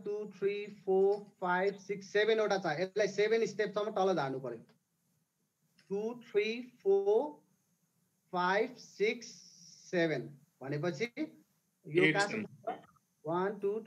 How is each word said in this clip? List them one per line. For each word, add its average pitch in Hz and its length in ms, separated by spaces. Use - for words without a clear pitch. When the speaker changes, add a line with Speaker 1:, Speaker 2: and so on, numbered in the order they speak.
Speaker 1:
टू, 208 80
three, 202 180
four, 196 320
five, 185 340
six, - 320
सेभेनवटा 214 500
छ। 165 220
यसलाई 196 280
seven 214 380
स्टेपसम्म 208 460
तल 190 240
झार्नु 135 240
पर्यो। 120 220
Two, 220 320
three, 220 300
four, 196 580
five, 185 460
six, - 500
seven 160 380
भनेपछि 147 440
यो 165 180
Speaker 2:
Eight - 120
Speaker 1:
कहाँसम्म 202 300
Speaker 2:
सम्म। - 280
Speaker 1:
छ? - 60
One, 185 340
two, 202 280